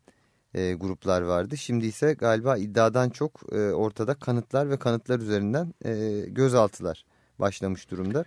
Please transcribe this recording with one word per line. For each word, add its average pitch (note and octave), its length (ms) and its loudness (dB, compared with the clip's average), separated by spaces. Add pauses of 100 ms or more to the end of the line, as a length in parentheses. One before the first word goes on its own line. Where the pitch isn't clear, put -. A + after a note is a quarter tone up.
(540)
e, F#2 200 0
gruplar F#2 480 -2
vardı. F2+ 340 0
Şimdi A#2+ 300 -2
ise D3 260 0
galiba A#2 440 2
iddiadan A2+ 540 2
çok, - 300 -6 (120)
e, - 40 -4
ortada G#2 580 0
kanıtlar B2+ 560 0
ve C#3 80 0
kanıtlar A#2+ 420 0
üzerinden, A2 540 -2 (100)
e, G#2+ 440 -2
gözaltılar G#2+ 760 2 (340)
başlamış F#2+ 520 -2
durumda. G2 360 -4